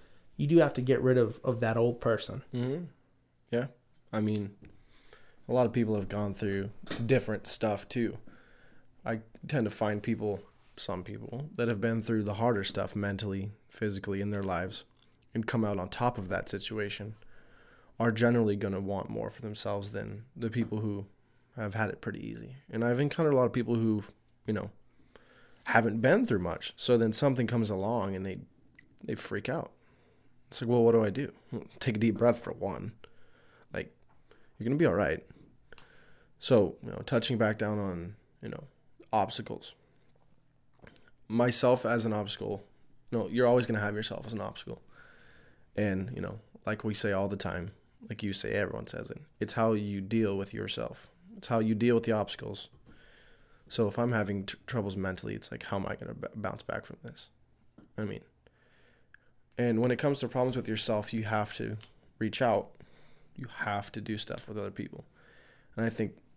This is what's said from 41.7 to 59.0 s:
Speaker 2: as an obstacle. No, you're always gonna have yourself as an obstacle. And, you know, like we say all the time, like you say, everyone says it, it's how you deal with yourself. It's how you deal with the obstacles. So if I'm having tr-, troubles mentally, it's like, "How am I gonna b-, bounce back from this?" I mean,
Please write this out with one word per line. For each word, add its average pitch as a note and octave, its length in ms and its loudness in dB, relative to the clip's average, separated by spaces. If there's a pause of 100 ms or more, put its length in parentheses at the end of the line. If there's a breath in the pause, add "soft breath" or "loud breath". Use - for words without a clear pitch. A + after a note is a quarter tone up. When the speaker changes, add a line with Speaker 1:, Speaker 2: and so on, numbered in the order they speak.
Speaker 2:
as A2+ 200 2
an A2 80 0
obstacle. G#2 500 -4 (480)
No, A#2 160 0
you're B2 200 4
always A#2+ 180 6
gonna A2 140 0
have G#2 160 -2
yourself G#2+ 300 -6
as A2+ 80 -10
an G#2 80 -4
obstacle. - 400 -10 (960 soft breath)
And, G2 380 0
you - 60 -6
know, G2+ 180 -6 (260)
like G#2+ 180 -4
we G#2+ 100 -2
say G#2 200 -2
all G2 160 0
the G2 80 -2
time, F2+ 300 -4 (420)
like A2 140 -8
you G2+ 100 -2
say, G#2 180 -4
everyone - 360 -2
says - 220 -10
it, - 120 -14 (180)
it's - 140 -4
how A2+ 200 4
you G2+ 280 -2
deal G2+ 360 2
with G2 160 -6
yourself. - 540 -6 (300)
It's - 100 -12
how A#2 120 4
you A2 160 4
deal A#2 200 4
with A2+ 80 2
the A#2 80 0
obstacles. - 580 -4 (1000 soft breath)
So A2+ 180 2
if G2+ 100 -6
I'm A#2+ 140 2
having G2+ 340 0
tr-, - 120 -8 (100)
troubles G2+ 300 -2
mentally, F#2+ 360 -4
it's - 160 -10
like, - 140 -10
"How - 140 -2
am G2 80 -2
I - 100 -4
gonna - 180 -10
b-, - 220 -8
bounce - 260 -6
back - 240 -6
from - 180 -16
this?" - 260 -16 (680)
I A2 60 -4
mean, G#2 180 -6 (1400 soft breath)